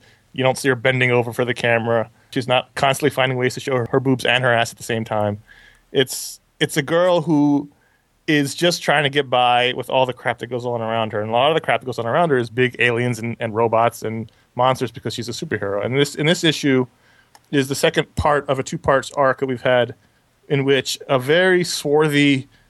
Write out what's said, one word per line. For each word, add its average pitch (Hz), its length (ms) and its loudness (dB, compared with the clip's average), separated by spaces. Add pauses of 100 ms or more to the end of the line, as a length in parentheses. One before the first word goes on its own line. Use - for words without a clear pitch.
(320)
You 127 120 -6
don't 127 140 2
see 135 120 0
her 127 60 2
bending 127 360 2
over 120 220 0
for 127 120 -2
the 123 80 -2
camera. 117 560 0 (220)
She's 123 160 -4
not 127 280 0
constantly 139 340 2
finding 131 280 0
ways 131 180 0
to 131 40 -8
show 135 160 -2
her, 117 160 0
her 139 80 2
boobs 127 260 0
and 123 180 2
her 123 100 4
ass 117 180 2
at - 60 -20
the - 60 -16
same 113 200 -4
time. 104 400 -2 (480)
It's, - 480 -2 (220)
it's 151 160 -2
a 151 40 2
girl 170 400 2
who 143 480 0 (580)
is 147 280 0
just 170 260 0
trying 151 220 2
to 139 60 0
get 139 200 -2
by 123 480 2
with 127 120 -8
all 131 160 2
the 123 80 -4
crap 120 260 -6
that 117 80 -8
goes 123 180 -6
on 120 160 -4
around 110 320 -2
her. 104 80 -2
And 110 80 -6
a 113 40 -2
lot 131 180 2
of 160 40 0
the 160 60 0
crap 117 200 -2
that - 40 -20
goes 123 140 -6
on 117 80 -4
around 160 240 0
her 131 60 4
is 113 120 -2
big 123 300 0
aliens 120 400 0
and, 117 200 -6
and 113 140 -4
robots 113 480 0
and 110 300 -8 (240)
monsters 127 360 0
because - 220 -10
she's 120 160 -8
a - 20 -8
superhero. 101 540 -4
And 120 100 -4
this, 143 200 0
in 151 100 -4
this 170 180 2
issue 135 440 2 (640)
is 135 160 0
the 135 80 -4
second - 400 0
part 147 340 0
of 135 80 0
a 131 60 -4
two-parts 139 480 -2
arc 135 280 -2
that 135 60 -2
we've 131 160 -4
had 123 320 2 (560)
in 139 160 2
which 135 320 0 (100)
a 139 120 2
very 175 440 2
swarthy 143 840 2 (220)